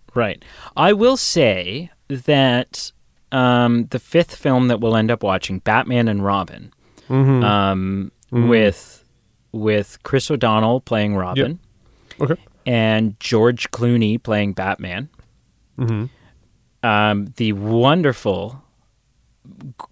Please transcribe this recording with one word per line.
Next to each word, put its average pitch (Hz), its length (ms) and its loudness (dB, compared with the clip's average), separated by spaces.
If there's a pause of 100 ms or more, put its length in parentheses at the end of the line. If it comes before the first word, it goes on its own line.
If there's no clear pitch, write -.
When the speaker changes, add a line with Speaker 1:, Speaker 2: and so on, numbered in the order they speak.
(140)
Speaker 1:
Right. 110 280 -2 (340)
I 170 180 6
will 240 240 2
say 113 720 0 (180)
that 131 800 0 (420)
um, 123 580 2
the 127 80 -4
fifth - 380 0
film 127 320 0
that 113 120 0
we'll 113 160 2
end 110 140 2
up 117 120 -2
watching, 95 380 -2
Batman 117 480 0
and 101 160 -2
Robin, 98 480 -4 (360)
Speaker 2:
Mm-hmm. 135 360 2
Speaker 1:
um, 98 680 0 (200)
Speaker 2:
Mm-hmm. 120 160 2
Speaker 1:
with, 107 560 0 (480)
with 107 520 -2
Chris - 260 -2
O'Donnell 113 500 2
playing 104 360 -2
Robin 120 420 -2 (640)
Speaker 2:
Yep. 135 100 0
Okay. - 120 -6 (220)
Speaker 1:
and 110 540 0
George 117 540 0
Clooney 117 500 0
playing 104 300 -2
Batman. 95 560 -6 (680)
Speaker 2:
Mm-hmm. - 1120 -8
Speaker 1:
Um, 104 380 2 (100)
the 110 180 -2
wonderful, 117 1080 0 (960)
g-, 139 140 -18 (200)